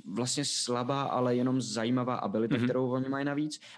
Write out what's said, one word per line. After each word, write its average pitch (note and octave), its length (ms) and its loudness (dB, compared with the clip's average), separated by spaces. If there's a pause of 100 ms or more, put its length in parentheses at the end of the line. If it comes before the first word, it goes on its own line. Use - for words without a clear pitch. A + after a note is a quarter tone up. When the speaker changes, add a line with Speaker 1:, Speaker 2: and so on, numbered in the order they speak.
Speaker 1:
vlastně B2 400 -2
slabá, B2 580 -2
ale B2 340 2
jenom B2+ 240 2
zajímavá A#2+ 540 0
abilita, A2 420 0
Speaker 2:
Mhm. A#2 80 2
Speaker 1:
kterou B2+ 260 2
oni C3 180 0
mají C#3 160 -2
navíc. D3 360 -2 (180)